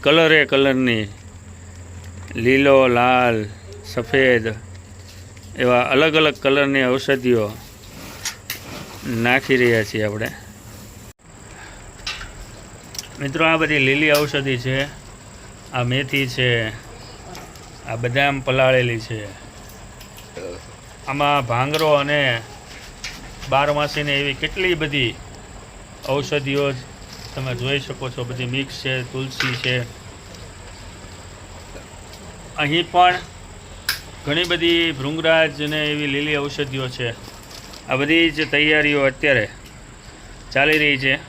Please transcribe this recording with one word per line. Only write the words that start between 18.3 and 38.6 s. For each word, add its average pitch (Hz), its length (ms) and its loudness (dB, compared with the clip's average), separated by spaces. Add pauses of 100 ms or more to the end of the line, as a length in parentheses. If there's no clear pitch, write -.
પલાળેલી 127 600 4
છે, 110 260 -10 (1800)
આમાં 143 400 2
ભાંગરો 147 460 2
અને 143 480 2 (1080)
બારમાસીને 147 720 0
એવી 143 140 -2
કેટલી 180 400 -2
બધી 143 400 -2 (920)
ઔષધિઓ 139 640 0
જ - 20 -4 (600)
તમે 131 200 -6
જોઈ 131 260 -2
શકો 131 300 -8
છો, 123 140 -8
બધી 123 200 -6
મિક્સ 135 300 -4
છે, 127 380 -6
તુલસી 131 420 -4
છે. 127 260 -2 (2750)
અહીં 156 340 0
પણ 180 280 6 (1080)
ઘણી 156 180 0
બધી 170 480 2
ભૃંગરાજ 156 680 2
અને 151 240 -2
એવી 147 200 -2
લીલી 147 320 0
ઔષધિઓ 135 500 -4
છે. 123 220 -4 (800)
આ 131 80 0
બધી 160 340 4
જ 151 200 -2
તૈયારીઓ 147 520 4